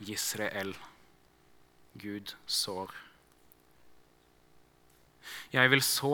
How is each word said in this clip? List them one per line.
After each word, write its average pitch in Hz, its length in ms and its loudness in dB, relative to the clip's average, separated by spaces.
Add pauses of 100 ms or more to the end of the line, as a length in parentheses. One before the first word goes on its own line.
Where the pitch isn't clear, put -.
Jisrael.» 101 720 -4 (1200)
Gud 101 380 -10 (100)
sår. - 480 -4 (2500)
«Jeg 127 200 8
vil 135 120 8
så - 300 0